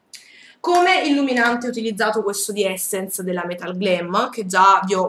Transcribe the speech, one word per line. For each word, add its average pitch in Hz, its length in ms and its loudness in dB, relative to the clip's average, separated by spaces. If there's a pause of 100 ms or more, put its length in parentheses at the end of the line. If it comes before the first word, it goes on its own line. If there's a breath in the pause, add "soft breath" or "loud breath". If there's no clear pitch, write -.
(600 loud breath)
Come 359 460 4
illuminante 247 640 2
ho - 20 -2
utilizzato 220 520 -2
questo 202 300 -4
di 202 140 -2
Essence 190 580 -4
della 175 220 -4
Metal 175 320 -8
Glam, 185 520 -2
che 220 160 -8
già 190 400 6
vi 190 80 -2
ho 185 160 2